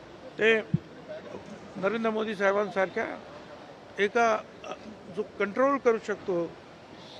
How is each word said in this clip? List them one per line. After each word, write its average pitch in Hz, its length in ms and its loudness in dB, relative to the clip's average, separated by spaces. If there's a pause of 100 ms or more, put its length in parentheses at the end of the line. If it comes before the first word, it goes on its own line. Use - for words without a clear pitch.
(400)
ते 220 220 6 (1120)
नरेंद्र 226 340 2
मोदी 220 260 0
साहेबांसारख्या 196 680 2 (960)
एका, 214 400 4 (260)
अ, - 80 -8 (420)
जो 208 80 -2 (160)
कंट्रोल 247 380 4
करू 233 200 4 (100)
शकतो 175 440 -2 (680)